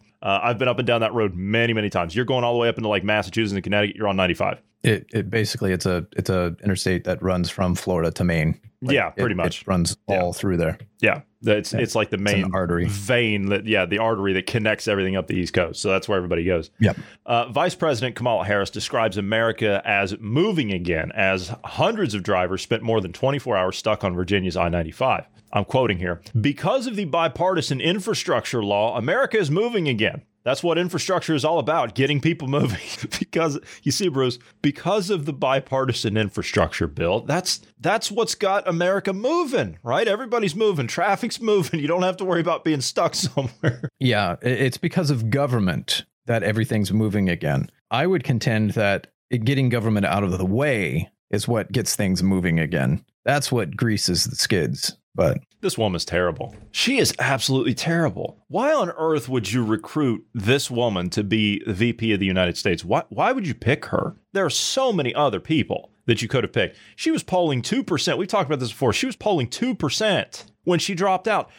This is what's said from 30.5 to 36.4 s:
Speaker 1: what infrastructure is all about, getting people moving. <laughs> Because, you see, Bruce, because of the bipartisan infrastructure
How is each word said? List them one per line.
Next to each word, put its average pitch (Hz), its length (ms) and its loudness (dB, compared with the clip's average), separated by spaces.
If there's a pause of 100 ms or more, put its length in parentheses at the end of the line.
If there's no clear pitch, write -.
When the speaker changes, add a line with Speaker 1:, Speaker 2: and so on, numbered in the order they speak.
Speaker 1:
what 170 160 2
infrastructure 175 560 -2
is 139 100 0
all 165 140 2
about, 139 360 0
getting 139 260 2
people 165 280 -2
moving. 135 340 0
<laughs> - 360 -8
Because, 165 400 -2 (240)
you 147 100 0
see, 196 160 0
Bruce, 131 300 0 (240)
because 175 480 0
of 160 160 -2
the 160 80 -4
bipartisan 131 800 0
infrastructure 92 720 0